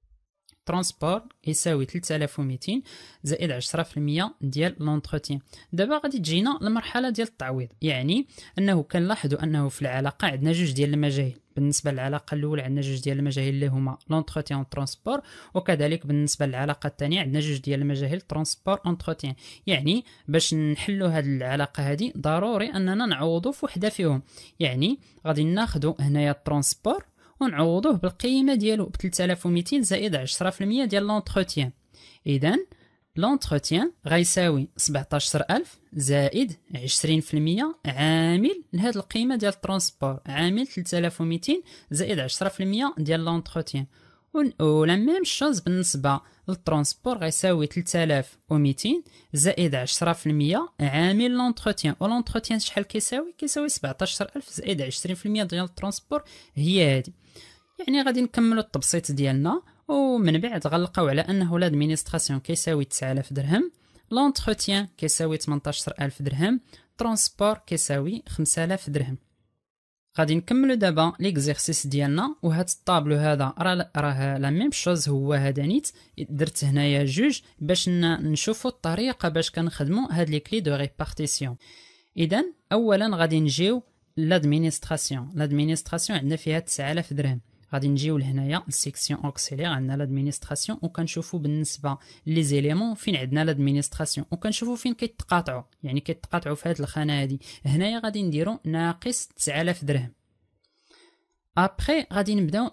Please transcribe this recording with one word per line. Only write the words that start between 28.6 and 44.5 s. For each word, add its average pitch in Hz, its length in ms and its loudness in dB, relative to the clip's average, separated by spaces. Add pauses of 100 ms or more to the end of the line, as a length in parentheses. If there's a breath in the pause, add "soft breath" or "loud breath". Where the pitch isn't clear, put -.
ب - 60 -10
تلتالاف 180 540 -2
وميتين 175 360 2
زائد 196 320 0
عشرة 143 360 -2
في 190 100 -6
المية 226 240 0
ديال 202 220 0
لونتروتيان. 185 640 0 (540 loud breath)
إذن 156 400 2 (500 soft breath)
لونتروتيان 208 760 0 (140)
غيساوي 170 680 2
سبعتاشر 143 760 0
ألف 262 280 -2 (140)
زائد 143 600 2 (220)
عشرين 151 460 2
في 156 140 -4
المية 180 420 0 (100)
عامل 165 840 2
لهاد 208 240 0
القيمة 240 400 -2
ديال 202 160 0
الترونسبور، 180 720 -2
عامل 175 400 0
تلتالاف 170 540 -2
وميتين 170 420 0 (280 loud breath)
زائد 185 280 -2
عشرة 139 300 -2
في 190 140 -4
المية 226 360 0
ديال 160 260 0
لونتروتيان. 165 640 -4 (480 soft breath)
ون-، 294 280 0